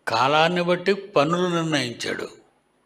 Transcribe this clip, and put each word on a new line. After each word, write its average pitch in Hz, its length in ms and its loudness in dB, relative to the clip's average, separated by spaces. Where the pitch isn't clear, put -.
కాలాన్ని 151 540 2
బట్టి 175 320 0
పనులు 175 540 0
నిర్ణయించాడు. 143 840 -4